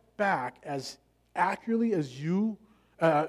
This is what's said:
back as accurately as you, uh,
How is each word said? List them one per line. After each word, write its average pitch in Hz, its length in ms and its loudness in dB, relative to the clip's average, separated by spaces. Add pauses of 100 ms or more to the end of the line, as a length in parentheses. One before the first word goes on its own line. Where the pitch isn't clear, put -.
(180)
back 160 460 -2
as 139 340 -8 (380)
accurately 226 580 0
as 139 280 -4
you, 196 360 0 (420)
uh, 156 300 4